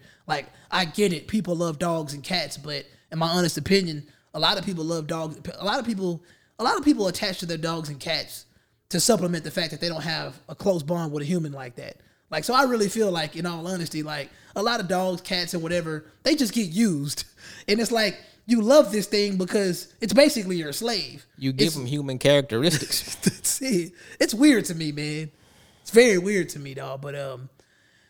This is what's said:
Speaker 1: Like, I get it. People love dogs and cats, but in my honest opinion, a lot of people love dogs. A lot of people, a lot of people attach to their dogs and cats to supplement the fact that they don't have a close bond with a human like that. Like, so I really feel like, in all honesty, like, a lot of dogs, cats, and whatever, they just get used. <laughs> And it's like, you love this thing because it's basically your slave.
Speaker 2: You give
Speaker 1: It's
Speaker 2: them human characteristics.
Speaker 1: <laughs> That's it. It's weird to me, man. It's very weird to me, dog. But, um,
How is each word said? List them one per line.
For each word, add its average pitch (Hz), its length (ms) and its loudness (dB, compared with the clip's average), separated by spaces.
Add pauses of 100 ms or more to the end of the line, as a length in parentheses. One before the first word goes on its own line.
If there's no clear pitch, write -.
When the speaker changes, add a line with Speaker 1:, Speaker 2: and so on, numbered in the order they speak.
(280)
Speaker 1:
Like, 143 200 -4 (220)
I 185 160 0
get 180 280 2
it. 156 140 -8
People 175 280 0
love 165 240 -2
dogs 165 340 -2
and 143 100 -10
cats, 160 340 -4
but 143 280 -10 (260)
in 160 60 -6
my 165 120 2
honest 175 280 2
opinion, 165 480 2 (280)
a 156 60 -4
lot 180 200 2
of 175 60 -8
people 175 180 -4
love 160 240 -4
dogs. 160 320 -6 (180)
A 175 80 -8
lot 220 140 0
of 233 80 -6
people, 190 360 -4 (360)
a 214 40 -6
lot 403 140 2
of 302 80 -2
people 240 220 4
attach 190 320 -4
to 180 80 -8
their 165 100 -4
dogs 160 320 -4
and 139 100 -10
cats - 460 -6 (440)
to 175 100 0
supplement 175 440 2
the 160 60 -8
fact 165 220 -4
that 151 100 -10
they 175 80 -4
don't 156 140 -8
have 151 440 -6
a 156 60 -12
close 180 300 0
bond 165 280 -2
with 147 120 -6
a - 20 -8
human 160 260 -2
like 131 260 -14
that. - 200 -14 (320)
Like, 156 140 -4
so 233 100 0
I 269 120 6
really 226 240 2
feel 214 220 0
like, 160 240 -4
in 170 120 -4
all 170 180 -6
honesty, 170 380 -4
like, 147 260 -8 (260)
a 196 60 -2
lot 233 180 0
of 190 80 -4
dogs, 185 340 0
cats, 175 340 -4
and 165 80 -4
whatever, 160 420 -4 (160)
they 294 140 2
just 240 180 0
get 220 140 0
used. 160 640 0
<laughs> - 40 -20 (340)
And 208 120 2
it's 233 120 0
like, 214 280 0 (280)
you 226 140 4
love 240 300 8
this 208 140 0
thing 202 320 0
because 185 640 -2
it's 190 120 -2
basically 220 440 4
your 151 160 -6
slave. 175 520 -6 (120)
Speaker 2:
You 135 160 0
give 131 140 4
Speaker 1:
It's 160 80 0
Speaker 2:
them 131 100 -6
human 139 320 -4
characteristics. 139 1000 2
Speaker 1:
<laughs> - 80 -16
That's - 380 -2
it. 190 320 -2 (260)
It's - 140 2
weird 240 320 6
to 175 100 -6
me, 156 160 -4
man. 151 400 -6 (500)
It's - 100 -16
very 226 260 8
weird 185 320 0
to 151 100 -12
me, 139 140 -12
dog. 135 280 -10
But, 143 140 -10
um, 135 340 -10 (600)